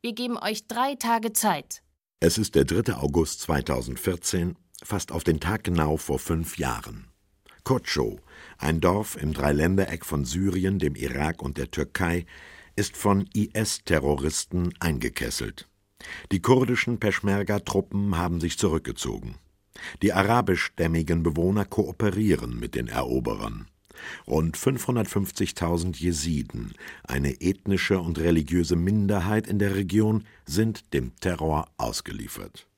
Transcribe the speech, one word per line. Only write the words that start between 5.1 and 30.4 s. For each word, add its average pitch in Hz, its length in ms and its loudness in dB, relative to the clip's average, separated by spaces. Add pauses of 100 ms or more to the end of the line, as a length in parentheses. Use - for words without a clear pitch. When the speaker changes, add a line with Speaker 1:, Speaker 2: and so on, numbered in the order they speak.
Speaker 2:
auf 85 120 -4
den 78 160 2
Tag 95 240 -2
genau 78 340 2
vor 69 220 -2
fünf 82 400 -2
Jahren. 55 480 -6 (560)
Kotscho, 73 560 0 (400)
ein 80 200 2
Dorf 95 400 2
im 76 140 -2
Dreiländereck 78 720 2
von 73 180 -2
Syrien, 95 540 0
dem 71 180 0
Irak 69 460 -4
und 71 160 -6
der 67 140 -6
Türkei, 85 560 -2 (480)
ist - 200 -2
von 98 400 2
I-S-Terroristen 87 1400 0
eingekesselt. 62 880 -4 (640)
Die 92 120 2
kurdischen 123 560 4
Peschmerga-Truppen 101 1200 0
haben 85 220 0
sich 82 200 -2
zurückgezogen. 60 800 -2 (640)
Die 98 100 4
arabischstämmigen 85 1120 2
Bewohner 87 420 2
kooperieren 92 920 0
mit 60 180 -8
den 60 120 -2
Eroberern. 57 800 -2 (600)
Rund 78 300 2
fünfhundertfünfzigtausend 95 1400 0
Jesiden, 76 760 -2 (300)
eine 67 380 -2
ethnische 95 580 2
und 85 200 -2
religiöse 82 560 4
Minderheit 101 720 2
in 104 100 0
der 101 160 2
Region, 104 500 2 (220)